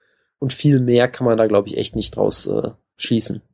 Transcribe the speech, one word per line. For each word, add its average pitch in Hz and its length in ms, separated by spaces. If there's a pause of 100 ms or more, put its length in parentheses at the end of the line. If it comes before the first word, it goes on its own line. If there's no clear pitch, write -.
(400)
und 131 120
viel 143 280
mehr 123 280
kann 123 200
man 113 100
da, 113 80
glaub 101 220
ich, - 100
echt - 180
nicht 107 200
draus, - 320
äh, - 240 (260)
schließen. - 460 (100)